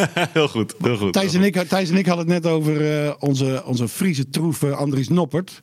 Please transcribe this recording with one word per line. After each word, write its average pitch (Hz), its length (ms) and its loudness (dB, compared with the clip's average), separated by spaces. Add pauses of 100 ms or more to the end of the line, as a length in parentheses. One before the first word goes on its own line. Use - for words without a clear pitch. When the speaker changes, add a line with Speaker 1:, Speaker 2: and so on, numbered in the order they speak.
Speaker 1:
<laughs> 175 300 0
Heel 151 160 2
goed, 110 300 -4
heel 120 180 2
goed. 101 160 0
Speaker 2:
Thijs 190 220 0
en 180 80 4
ik, 196 140 2
Thijs 185 340 0
en 180 60 4
ik 190 100 2
hadden 170 240 0
het 175 120 0
net 165 100 2
over, 151 520 0
eh, 147 140 -2
onze, 135 480 0
onze 120 220 0
Friese 139 420 -2
troef, 160 320 -2
eh, 139 160 0
Andries 139 300 0
Noppert. 170 540 -2